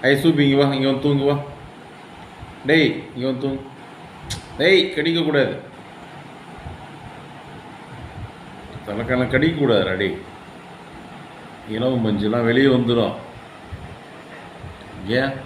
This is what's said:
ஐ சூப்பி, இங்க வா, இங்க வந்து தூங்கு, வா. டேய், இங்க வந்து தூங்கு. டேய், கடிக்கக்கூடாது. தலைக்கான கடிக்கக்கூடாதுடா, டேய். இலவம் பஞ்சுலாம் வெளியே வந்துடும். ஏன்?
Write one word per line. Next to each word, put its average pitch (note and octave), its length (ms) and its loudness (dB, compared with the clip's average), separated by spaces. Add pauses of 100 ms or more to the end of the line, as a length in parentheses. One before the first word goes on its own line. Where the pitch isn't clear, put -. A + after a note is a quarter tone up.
ஐ - 20 6 (120)
சூப்பி, D3+ 240 6
இங்க C#3 160 4
வா, C#3+ 40 6 (120)
இங்க C3+ 120 2
வந்து C3 160 0
தூங்கு, C#3 220 2
வா. C#3+ 80 4 (1300)
டேய், D#3 200 6 (240)
இங்க B2 140 -6
வந்து C3 180 -4
தூங்கு. C3+ 160 -4 (960)
டேய், F3 220 6 (140)
கடிக்கக்கூடாது. D3+ 580 2 (3250)
தலைக்கான B2 480 0
கடிக்கக்கூடாதுடா, B2+ 680 4
டேய். F#2 160 0 (1600)
இலவம் B2 320 2
பஞ்சுலாம் G#2+ 420 2
வெளியே C3+ 260 8
வந்துடும். A#2 400 2 (2000)
ஏன்? C#3 140 0 (120)